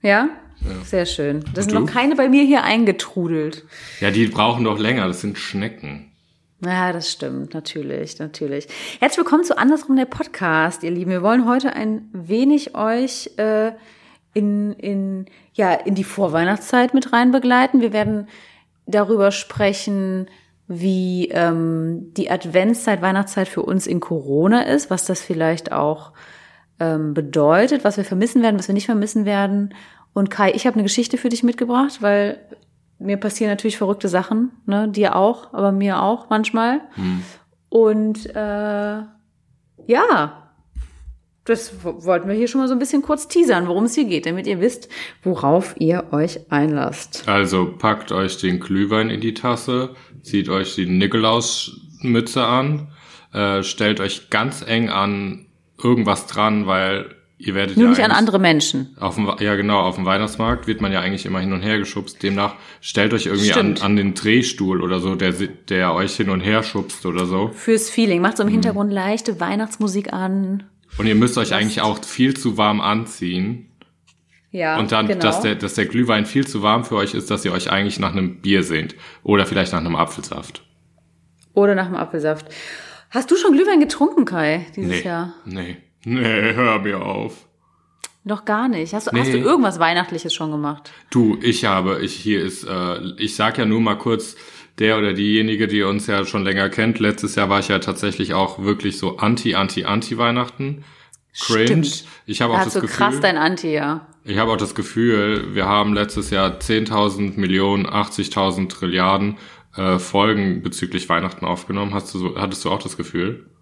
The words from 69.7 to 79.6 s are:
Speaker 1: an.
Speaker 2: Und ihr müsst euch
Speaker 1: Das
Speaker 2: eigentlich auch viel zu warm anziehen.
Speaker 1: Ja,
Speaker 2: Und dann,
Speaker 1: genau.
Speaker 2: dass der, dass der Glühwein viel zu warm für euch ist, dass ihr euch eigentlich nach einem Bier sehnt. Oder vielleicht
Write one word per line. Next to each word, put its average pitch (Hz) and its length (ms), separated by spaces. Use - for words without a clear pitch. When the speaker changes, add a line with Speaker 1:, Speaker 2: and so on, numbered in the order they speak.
Speaker 1:
an. 190 520
Speaker 2:
Und 104 80
ihr 107 80
müsst 120 240
euch 113 120
Speaker 1:
Das 110 80
Speaker 2:
eigentlich 107 220
auch 107 240
viel 131 320
zu 120 220
warm 107 220
anziehen. 104 840
Speaker 1:
Ja, 160 280
Speaker 2:
Und 107 100
dann, 110 160
Speaker 1:
genau. 95 140
Speaker 2:
dass 101 200
der, 107 140
dass 101 200
der 104 120
Glühwein 117 400
viel 135 180
zu 113 180
warm 110 220
für 117 120
euch 101 180
ist, - 160
dass 104 140
ihr 95 80
euch 90 180
eigentlich 101 300
nach 95 100
einem 92 300
Bier 98 240
sehnt. 80 320
Oder 101 240
vielleicht 92 260